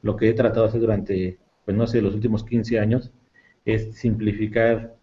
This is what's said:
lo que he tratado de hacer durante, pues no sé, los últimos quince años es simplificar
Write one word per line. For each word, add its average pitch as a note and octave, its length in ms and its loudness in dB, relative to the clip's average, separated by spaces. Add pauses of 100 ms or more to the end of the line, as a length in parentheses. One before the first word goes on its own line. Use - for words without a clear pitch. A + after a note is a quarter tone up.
lo G#2+ 160 -2
que A2 100 2
he A2+ 60 4
tratado A2+ 300 2
de A2 40 4
hacer A2+ 140 -2
durante, F#2+ 580 -2 (240)
pues G2 140 -2
no A#2 100 0
sé, A#2 140 0
los G2+ 120 0
últimos G#2+ 300 -2
quince A2+ 340 0
años A2 320 0 (540)
es A2 320 -2
simplificar A2 1080 0